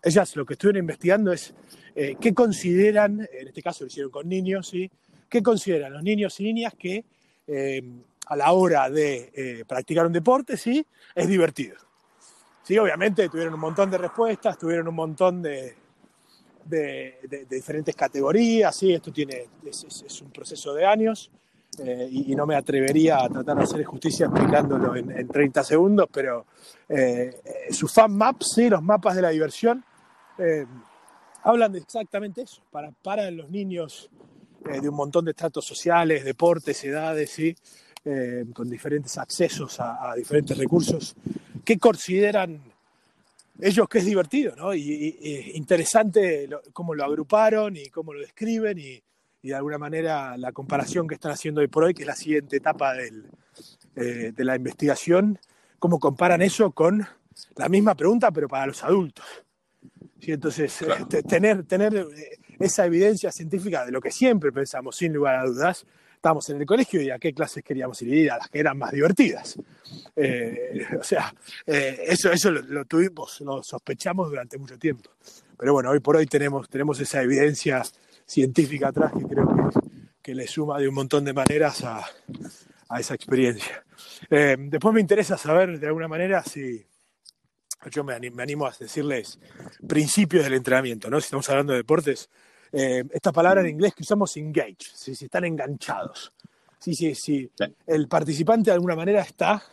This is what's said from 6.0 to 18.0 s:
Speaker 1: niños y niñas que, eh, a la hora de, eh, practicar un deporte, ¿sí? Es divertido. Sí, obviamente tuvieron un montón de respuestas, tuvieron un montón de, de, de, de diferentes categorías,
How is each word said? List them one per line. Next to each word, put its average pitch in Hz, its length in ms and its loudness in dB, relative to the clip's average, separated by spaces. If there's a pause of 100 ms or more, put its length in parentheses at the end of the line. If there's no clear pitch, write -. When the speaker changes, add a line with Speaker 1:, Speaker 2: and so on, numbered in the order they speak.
Speaker 1:
niños 202 360 -2
y 196 60 -6
niñas 226 340 -4
que, 190 260 -8 (420)
eh, 139 360 -4 (440)
a 147 100 -6
la 147 160 4
hora 160 360 4
de, 139 460 0
eh, 123 320 -8
practicar 160 400 0
un 170 60 0
deporte, 247 440 2
¿sí? 285 300 -2 (280)
Es 175 120 0
divertido. 160 500 0 (840)
Sí, 196 160 2
obviamente 185 500 2
tuvieron 160 260 -4
un 156 60 -8
montón 165 300 0
de 185 80 -2
respuestas, 202 600 -2
tuvieron 165 300 -2
un 165 60 -8
montón 170 480 0
de, 135 320 -10 (920)
de, 139 640 -6
de, 135 180 -12
de 131 100 -8
diferentes 147 400 -6
categorías, 180 800 2